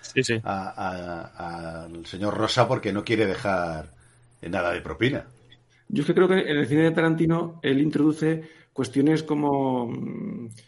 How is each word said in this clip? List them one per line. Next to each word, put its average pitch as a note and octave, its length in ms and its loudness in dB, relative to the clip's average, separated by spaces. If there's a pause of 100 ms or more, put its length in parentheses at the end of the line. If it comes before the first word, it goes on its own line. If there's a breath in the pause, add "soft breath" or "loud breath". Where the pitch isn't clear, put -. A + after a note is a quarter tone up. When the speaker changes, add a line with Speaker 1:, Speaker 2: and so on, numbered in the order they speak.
Speaker 1:
Sí, - 200 -2
sí. A#2 220 0
Speaker 2:
a, F#2+ 240 -4
a, E2+ 1160 -10
al E2 200 -14
señor G2 300 -4
Rosa A2+ 320 2
porque A2 240 -2
no G2+ 120 -2
quiere G#2+ 220 2
dejar F2 600 -2 (540 soft breath)
nada F2 300 -2
de F2 100 -2
propina. A2+ 420 -2 (640 soft breath)
Speaker 3:
Yo C3+ 140 0
es D3+ 40 0
que E3+ 80 2
creo F3+ 140 6
que F#3 100 4
en D3 200 0
el C#3+ 100 2
cine D3+ 140 4
de E3 100 6
Tarantino E3 720 2
él C#3 180 2
introduce D#3 680 2 (240 loud breath)
cuestiones C#3+ 520 2
como, C#3 640 0
mm, - 600 -8 (200 soft breath)